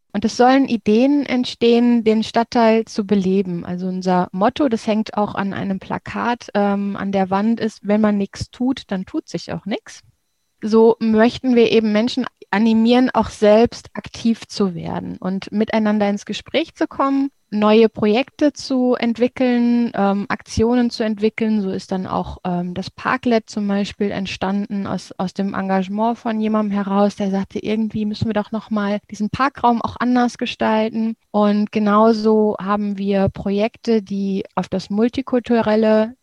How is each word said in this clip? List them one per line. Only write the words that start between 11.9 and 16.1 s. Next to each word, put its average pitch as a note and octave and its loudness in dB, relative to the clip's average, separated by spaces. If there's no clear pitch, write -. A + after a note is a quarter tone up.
Menschen A#3 0
animieren, A3+ 4
auch A3 0
selbst G#3+ 2
aktiv - -6
zu F#3+ -2
werden F3+ -8
und F#3+ -6
miteinander G#3 0
ins G3+ -4